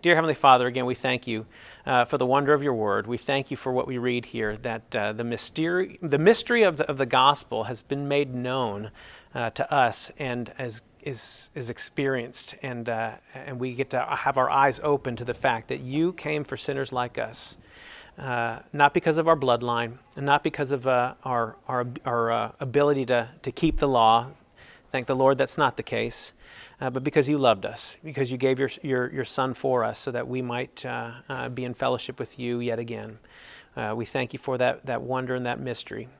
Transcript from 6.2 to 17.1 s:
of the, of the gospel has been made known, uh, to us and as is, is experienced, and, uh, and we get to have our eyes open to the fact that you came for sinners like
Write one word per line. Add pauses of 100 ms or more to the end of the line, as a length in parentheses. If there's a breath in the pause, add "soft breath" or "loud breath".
of
the,
of
the
gospel
has
been
made
known, (420 loud breath)
uh,
to
us
and
as (200)
is,
is
experienced,
and,
uh, (220)
and
we
get
to
have
our
eyes
open
to
the
fact
that
you
came
for
sinners
like